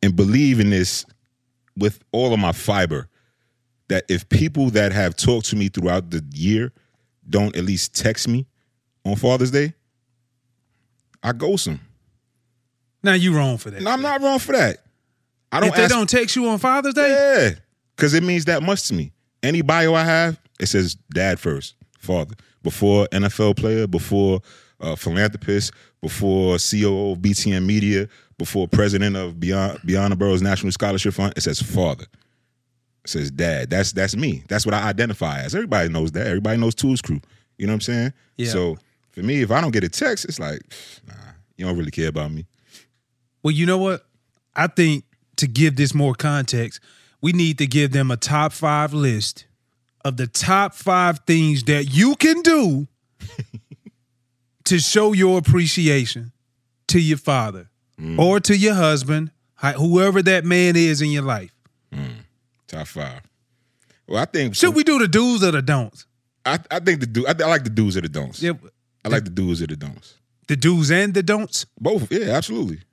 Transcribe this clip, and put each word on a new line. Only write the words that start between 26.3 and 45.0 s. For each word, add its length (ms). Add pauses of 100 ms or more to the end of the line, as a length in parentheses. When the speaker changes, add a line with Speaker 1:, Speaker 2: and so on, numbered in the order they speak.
Speaker 1:
C 260
O 60
O 200
of 100
B 120
T 180
N 140
Media, 420 (300)
before 300
president 480
of 240
Beyond, 460
Beyond 260
the 40
Burrows 260
National 300
Scholarship 420
Fund, 240
it 40
says 200
father. 440 (960)
It 60
says 200
dad. 400
That's, 240
that's 220
me. 340
That's 160
what 80
I 160
identify 520
as. 120
Everybody 360
knows 240
that. 120
Everybody 340
knows 140
Tools 280
Crew. 200 (380)
You 80
know 60
what 20
I'm 60
saying? 320 (240)
Speaker 2:
Yeah. 120
Speaker 1:
So 280 (340)
for 100
me, 200
if 100
I 100
don't 100
get 120
a 60
text, 360
it's 140
like, 200 (480)
"Nah, 60 (420)
you 100
don't 120
really 140
care 180
about 220
me." 140 (960)
Speaker 2:
Well, 80
you 160
know 100
what? 260 (520)
I 120
think 380 (320)